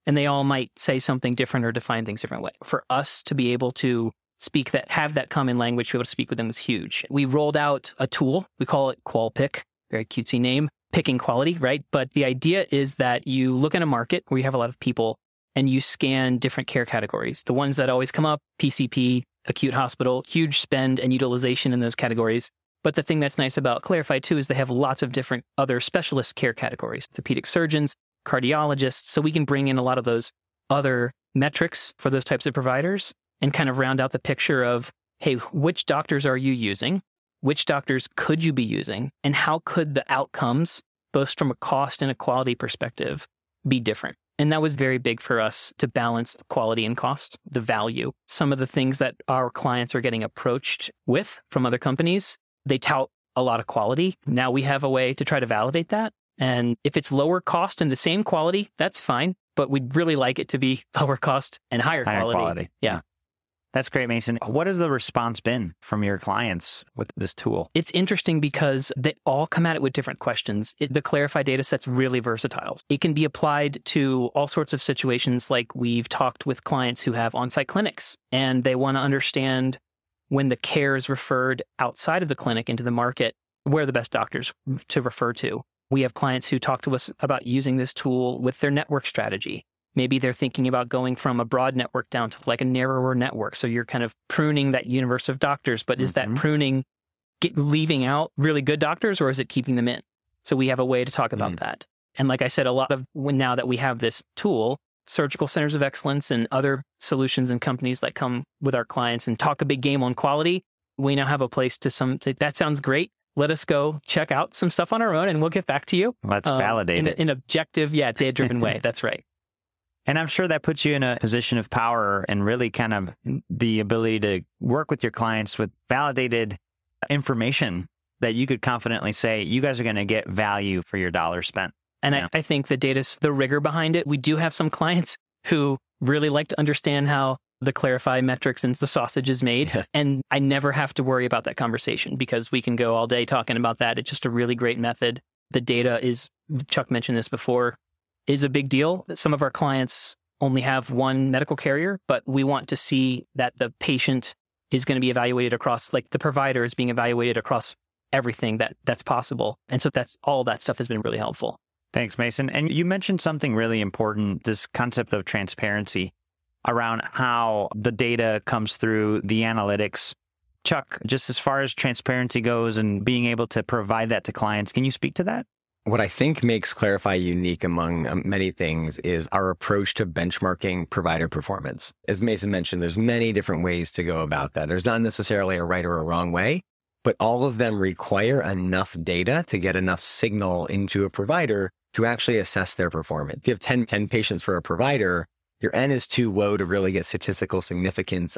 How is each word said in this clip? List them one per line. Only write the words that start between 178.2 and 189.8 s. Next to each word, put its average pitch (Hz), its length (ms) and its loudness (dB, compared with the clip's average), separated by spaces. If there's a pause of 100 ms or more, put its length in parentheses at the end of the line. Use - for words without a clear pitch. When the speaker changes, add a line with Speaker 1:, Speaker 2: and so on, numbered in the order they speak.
Speaker 3:
many 95 260 0
things 80 480 -2
is 82 320 -2
our 95 200 0
approach 101 440 0
to 110 120 -2
benchmarking 90 840 -2
provider 82 380 0
performance. - 640 -6 (140)
As 98 120 -2
Mason 104 300 0
mentioned, 90 320 -2
there's 85 160 -2
many 117 340 2
different 92 300 0
ways 87 300 -2
to 90 100 -4
go 82 200 -2
about 73 320 -4
that. 76 140 -2
There's 90 160 0
not 117 160 2
necessarily 101 560 0
a 87 80 -2
right 87 200 0
or 87 140 0
a 78 60 -2
wrong 85 280 0
way, 117 300 0 (420)
but 120 160 2
all 120 240 2
of 123 140 0
them 110 200 2
require 101 640 0
enough 92 600 -2
data 92 420 0
to 104 120 -2
get 92 180 0
enough 92 240 0